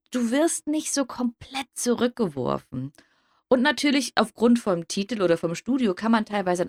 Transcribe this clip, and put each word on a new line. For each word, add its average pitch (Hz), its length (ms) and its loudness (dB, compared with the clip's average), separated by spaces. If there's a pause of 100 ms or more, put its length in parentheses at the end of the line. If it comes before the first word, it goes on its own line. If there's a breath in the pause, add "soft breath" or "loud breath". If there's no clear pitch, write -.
(120)
du 240 200 0
wirst 302 360 0
nicht 311 260 -4
so 277 120 0
komplett 254 680 -6
zurückgeworfen. 156 1160 -2 (580 soft breath)
Und 247 120 4
natürlich 285 520 2
aufgrund 233 440 2
vom 170 280 -2
Titel 202 360 -4
oder 170 140 4
vom 170 180 -4
Studio 240 400 -2
kann 220 160 0
man 220 140 2
teilweise 180 420 -2